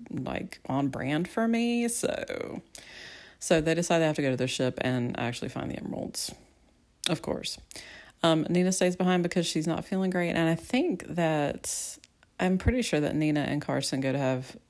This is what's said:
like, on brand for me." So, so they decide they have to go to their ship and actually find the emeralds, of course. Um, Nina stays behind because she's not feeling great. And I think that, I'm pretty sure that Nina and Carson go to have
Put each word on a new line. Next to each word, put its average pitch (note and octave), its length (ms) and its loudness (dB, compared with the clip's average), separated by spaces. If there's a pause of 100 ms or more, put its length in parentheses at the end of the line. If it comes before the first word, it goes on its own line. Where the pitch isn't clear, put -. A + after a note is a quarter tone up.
like, - 600 -6
on C#3 200 0
brand D3 380 -2
for A3+ 220 0
me." A#3 400 2
So, - 760 -4 (760)
so E3 200 4
they D#3+ 140 2
decide E3+ 240 4
they D#3+ 80 6
have D3+ 80 2
to D3+ 80 0
go C3+ 80 2
to B2+ 60 2
their B2+ 100 2
ship B2+ 340 0
and B2 380 0
actually A#2+ 300 -4
find - 240 -6
the - 60 -8
emeralds, - 540 -6 (760)
of E3+ 120 0
course. - 380 -6 (640)
Um, D#3+ 260 4
Nina F3+ 220 4
stays F3+ 240 2
behind F3+ 300 2
because F3 200 0
she's E3 220 -2
not E3+ 180 -2
feeling F#3+ 260 0
great. F3 200 0
And E3 180 2
I E3 60 4
think B3 540 0
that, D#3 880 0 (420)
I'm F#3 180 4
pretty A#3+ 240 4
sure E3+ 160 0
that D3 160 0
Nina D3+ 260 2
and D3 220 0
Carson C3+ 380 -2
go C3 120 0
to C#3 60 0
have C3 380 -2 (140)